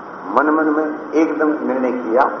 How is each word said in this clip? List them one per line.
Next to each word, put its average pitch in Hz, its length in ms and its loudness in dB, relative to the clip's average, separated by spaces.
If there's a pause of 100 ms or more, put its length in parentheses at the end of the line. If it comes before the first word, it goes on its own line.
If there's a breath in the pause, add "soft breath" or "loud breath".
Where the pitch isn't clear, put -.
(360)
मन 143 140 4
मन 156 160 2
में 151 460 -2
एकदम 151 360 2
निर्णय 127 440 0
किया 120 320 2 (160)